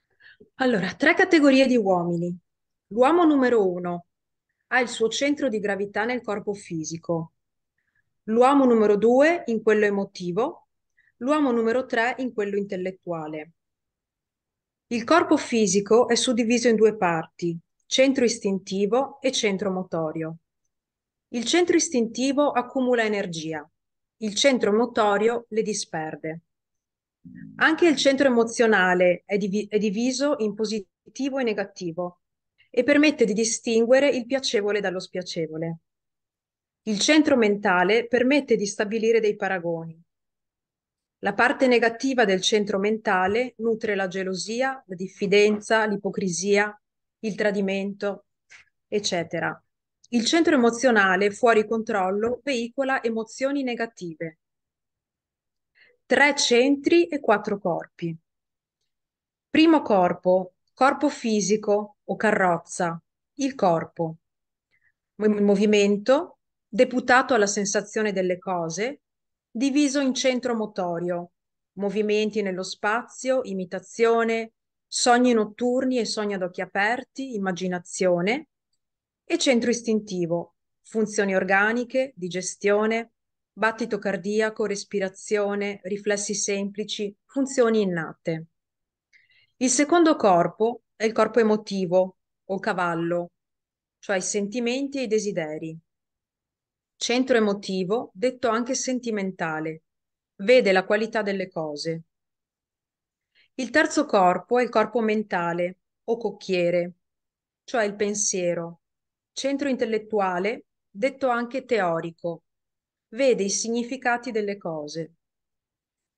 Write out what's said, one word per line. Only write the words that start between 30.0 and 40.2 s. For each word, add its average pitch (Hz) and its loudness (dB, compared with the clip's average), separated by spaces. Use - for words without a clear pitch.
in 214 -2
positivo 220 -6
e 262 -2
negativo 180 -6
e 254 2
permette 294 4
di 208 0
distinguere 226 2
il 247 -2
piacevole 208 -2
dallo 185 -4
spiacevole. 165 -8
Il 214 -4
centro 302 4
mentale 208 2
permette 254 2
di 202 -2
stabilire 220 0
dei 208 -2
paragoni. 170 -6